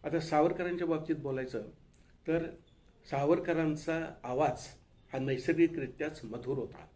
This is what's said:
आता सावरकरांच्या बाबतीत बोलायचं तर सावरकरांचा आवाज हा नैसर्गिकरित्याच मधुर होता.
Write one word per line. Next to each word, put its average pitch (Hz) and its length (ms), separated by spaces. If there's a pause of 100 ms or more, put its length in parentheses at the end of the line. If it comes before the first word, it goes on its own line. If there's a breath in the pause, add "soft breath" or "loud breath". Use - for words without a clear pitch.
आता 156 160
सावरकरांच्या 175 680
बाबतीत 160 280
बोलायचं 131 460 (640 soft breath)
तर 160 220 (640)
सावरकरांचा 160 1000 (100)
आवाज 127 440 (460)
हा 131 60
नैसर्गिकरित्याच 151 1040
मधुर 120 340
होता. - 380